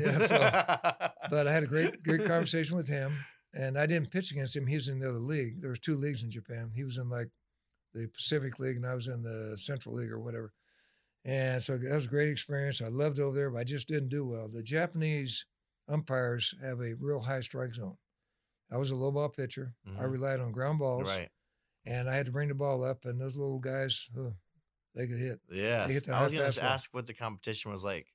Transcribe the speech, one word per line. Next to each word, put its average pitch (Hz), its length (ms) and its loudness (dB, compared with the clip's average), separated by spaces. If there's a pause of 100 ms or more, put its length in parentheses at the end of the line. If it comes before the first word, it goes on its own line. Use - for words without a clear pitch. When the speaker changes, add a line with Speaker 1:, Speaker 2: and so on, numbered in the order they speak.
Speaker 1:
yeah, - 180 4
so, 214 200 8
Speaker 2:
<laughs> - 920 2
Speaker 1:
but 147 180 4
I 147 40 4
had 160 120 4
a - 20 0
great, 156 360 2
great 156 240 4
conversation 165 500 2
with 151 120 -2
him, 139 240 0 (420)
and 135 240 -2
I 151 80 4
didn't 160 240 2
pitch 185 200 -2
against 135 240 -2
him. 139 120 0
He 135 100 2
was 135 120 -2
in 135 120 -2
the 135 80 -2
other 123 100 -2
league. 131 420 -2
There 139 100 -4
was 120 100 -4
two 156 160 0
leagues 139 260 0
in 117 80 -4
Japan. 117 440 -8
He 131 100 -4
was 127 140 -4
in, 123 100 -2
like, 120 200 -2 (680)
the 113 140 -6
Pacific 135 520 0
League, 131 160 0
and 123 100 -4
I 127 80 -2
was 123 140 -4
in 120 140 -4
the 110 340 -6
Central 117 400 -6
League 120 160 -4
or 110 80 -6
whatever. 113 320 -6 (720)
And 131 380 0
so 131 160 -2
that 131 160 0
was 147 100 2
a 120 40 -4
great 147 200 4
experience. 139 520 -2
I 117 80 -4
loved 139 300 2
over 139 180 2
there, 143 140 2
but 120 80 -2
I 120 60 -2
just 131 240 -4
didn't 147 220 0
do 143 160 0
well. 113 220 -4
The 113 140 -8
Japanese 156 840 0 (440)
umpires 127 760 2
have 127 180 -2
a 117 140 -2
real 139 260 0
high 131 200 -2
strike 127 340 -4
zone. 104 220 -6 (760)
I 117 40 -2
was 135 140 0
a 135 40 0
low 131 160 2
ball 143 180 2
pitcher. 127 460 -6 (120)
I 98 40 -10
Speaker 2:
Mm-hmm. 131 220 -2
Speaker 1:
relied 135 280 0
on 120 120 -2
ground 139 260 0
balls. 127 300 2
Speaker 2:
Right. 95 200 0 (560)
Speaker 1:
And 123 240 -2
I 131 60 0
had 139 120 2
to 123 60 -4
bring 143 160 0
the 143 60 -2
ball 135 300 0
up, 131 220 -2
and 123 140 -2
those 135 160 -4
little 139 220 -2
guys, 131 580 -2
oh, 127 180 -6 (600)
they 123 120 -2
could 120 120 -2
hit. 123 300 -4
They 90 140 -6
Speaker 2:
Yes. 117 280 4
Speaker 1:
hit 139 140 0
the - 100 -4
Speaker 2:
I 120 80 4
was 143 100 4
Speaker 1:
high 156 60 0
Speaker 2:
gonna 139 120 4
Speaker 1:
fastball. 120 120 0
Speaker 2:
ask 131 320 0
what 123 120 -6
the 113 80 -10
competition 110 580 -6
was 95 100 -6
like. 95 320 -2